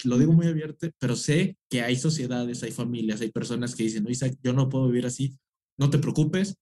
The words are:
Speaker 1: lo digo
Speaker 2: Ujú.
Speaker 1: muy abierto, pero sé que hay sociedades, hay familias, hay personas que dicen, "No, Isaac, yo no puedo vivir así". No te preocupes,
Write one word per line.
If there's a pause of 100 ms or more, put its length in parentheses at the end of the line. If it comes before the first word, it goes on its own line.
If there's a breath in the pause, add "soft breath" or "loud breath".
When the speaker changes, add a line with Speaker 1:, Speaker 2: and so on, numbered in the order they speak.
Speaker 1:
lo
digo
Speaker 2:
Ujú.
Speaker 1:
muy
abierto, (100)
pero
sé (140)
que
hay
sociedades,
hay
familias,
hay
personas
que
dicen,
"No,
Isaac,
yo
no
puedo
vivir
así". (420)
No
te
preocupes,